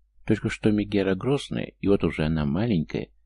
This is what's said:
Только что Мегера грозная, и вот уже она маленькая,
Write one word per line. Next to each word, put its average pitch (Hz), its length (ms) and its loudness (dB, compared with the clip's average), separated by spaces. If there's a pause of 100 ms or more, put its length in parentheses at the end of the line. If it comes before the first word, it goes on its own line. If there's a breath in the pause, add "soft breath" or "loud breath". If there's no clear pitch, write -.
(260)
Только 110 240 0
что - 220 0
Мегера 101 440 2
грозная, 123 640 -4
и - 80 -2
вот 98 160 4
уже 82 200 0
она 78 220 0
маленькая, 85 640 0 (160)